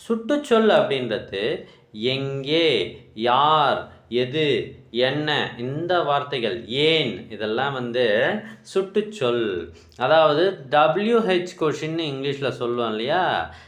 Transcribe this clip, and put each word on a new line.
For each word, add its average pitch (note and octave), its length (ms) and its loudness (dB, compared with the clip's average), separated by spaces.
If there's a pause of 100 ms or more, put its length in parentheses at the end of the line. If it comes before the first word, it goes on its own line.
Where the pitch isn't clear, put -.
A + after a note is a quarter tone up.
சுட்டுச்சொல் A3+ 600 2
அப்படின்றது B2+ 960 0 (260)
எங்கே, C3+ 1120 -2 (120)
யார், B2+ 760 2 (180)
எது, B2+ 680 0 (160)
என்ன, C3+ 680 0
இந்த D#3+ 440 -2
வார்த்தைகள், C3+ 680 -2
ஏன், C3+ 640 0
இதெல்லாம் A2 420 -2
வந்து B2 640 2 (380)
சுட்டுச்சொல். A#2+ 1000 -2 (240)
அதாவது, D#3 720 4
டபிள்யூ E3 500 4
ஹெச் F3+ 400 0
கொஷின்னு D#3+ 420 -2
இங்கிலீஷ்ல C3+ 480 -4
சொல்லுவோம் A#2+ 400 -2
இல்லையா, A2+ 640 0 (140)